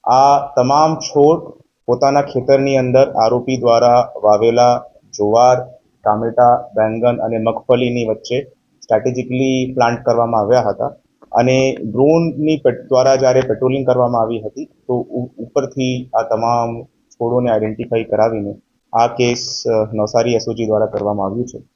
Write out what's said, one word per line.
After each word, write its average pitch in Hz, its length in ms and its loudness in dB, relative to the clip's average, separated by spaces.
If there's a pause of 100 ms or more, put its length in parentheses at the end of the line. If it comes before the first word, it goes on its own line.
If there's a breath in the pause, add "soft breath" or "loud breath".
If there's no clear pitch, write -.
આ 139 420 4 (100)
તમામ 147 400 2
છોડ 151 680 0 (240)
પોતાના 139 360 2
ખેતરની 135 540 0
અંદર 131 340 2
આરોપી 123 460 0
દ્વારા 120 560 2 (100)
વાવેલા 117 600 4 (200)
જુવાર, 117 600 2 (400)
ટામેટા, 117 720 2
બેંગન 113 400 0
અને 113 220 -4
મગફળીની 120 680 -2
વચ્ચે 110 360 -4 (420)
સ્ટ્રેટેજિકલી 127 920 -2
પ્લાન્ટ 117 280 0
કરવામાં 117 380 0
આવ્યા 117 200 2
હતા 113 360 -4 (360)
અને 131 520 2
ડ્રોનની 151 720 0
પેટ-, 127 320 -4
દ્વારા 131 280 2
જ્યારે 131 240 2
પેટ્રોલિંગ 131 460 -2
કરવામાં 123 360 0
આવી 113 180 -4
હતી 120 240 -12
તો - 300 -8
ઉ-, 123 440 -8
ઉપરથી 127 760 -6
આ 113 80 0
તમામ 117 600 -2
છોડોને 120 680 -4
આઈડેન્ટિફાઈ 110 540 -2
કરાવીને 107 500 -2 (380)
આ 117 140 2
કેસ, 120 600 -4
અ, 110 260 0
નવસારી 113 420 -2
એસ 110 140 -2
ઓ 117 40 -6
જી 110 140 -6
દ્વારા 107 200 0
કરવામાં 104 400 -4
આવ્યું 117 200 -6
છે. 117 160 -18 (140)